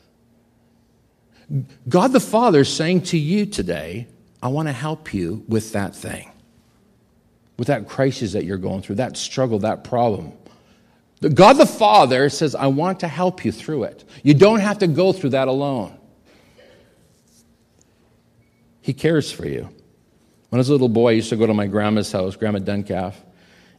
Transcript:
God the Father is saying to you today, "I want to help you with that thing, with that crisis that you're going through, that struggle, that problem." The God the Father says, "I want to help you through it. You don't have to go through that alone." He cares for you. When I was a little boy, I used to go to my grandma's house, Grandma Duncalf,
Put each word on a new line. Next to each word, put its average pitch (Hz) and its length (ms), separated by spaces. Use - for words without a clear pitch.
God 202 240
the 254 80
Father 214 400
is - 120
saying 170 300
to 175 160
you 180 280
today, 87 600
"I 127 60
want 151 200
to 143 40
help 156 400
you 95 360
with 110 240
that 101 240
thing, - 340
with 120 100
that 120 200
crisis 120 440
that 92 120
you're 92 120
going 95 260
through, 101 140
that 123 200
struggle, 117 440
that 107 220
problem." 107 500
The 156 80
God 190 260
the 285 120
Father 147 640
says, 147 240
"I 139 140
want 170 320
to 175 80
help 180 360
you 110 60
through 143 340
it. - 200
You 147 120
don't 202 260
have 202 180
to 196 80
go 175 260
through 147 180
that 131 180
alone." 135 480
He 135 120
cares 156 400
for - 140
you. 65 220
When 120 100
I - 20
was 127 80
a 147 40
little 127 160
boy, 117 220
I - 20
used 113 180
to 117 60
go 110 100
to 107 80
my 104 120
grandma's 104 440
house, 98 260
Grandma 104 240
Duncalf, 95 540